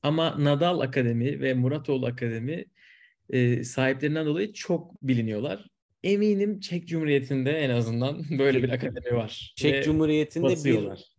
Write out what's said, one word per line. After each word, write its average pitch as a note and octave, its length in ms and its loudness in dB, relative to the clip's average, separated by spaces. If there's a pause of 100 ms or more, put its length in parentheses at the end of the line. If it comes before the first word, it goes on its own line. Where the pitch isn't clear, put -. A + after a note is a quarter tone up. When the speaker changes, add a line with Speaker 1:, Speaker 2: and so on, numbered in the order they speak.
Speaker 1:
Ama D3+ 400 0
Nadal D3 360 2
Akademi B2+ 600 0
ve C3+ 120 0
Muratoğlu B2+ 520 0
Akademi, A#2+ 600 -4 (640)
e, B2 340 2
sahiplerinden C3+ 600 0
dolayı F3+ 280 -2
çok - 500 -6
biliniyorlar. B2 640 -2 (360)
Eminim G3+ 560 0
Çek F3 280 -8
Cumhuriyeti'nde C#3 720 0
en C#3+ 120 0
azından A#2+ 600 0
<laughs> C#3+ 100 -2
böyle C3+ 240 4
bir B2 60 0
akademi B2 480 -2
var. - 380 -6
Speaker 2:
Çek D3 180 2
Speaker 1:
Ve C#3 100 0
Speaker 2:
Cumhuriyeti'nde D#3 640 2
bir B2+ 40 4
Speaker 1:
basıyorlar. A2 520 0 (160)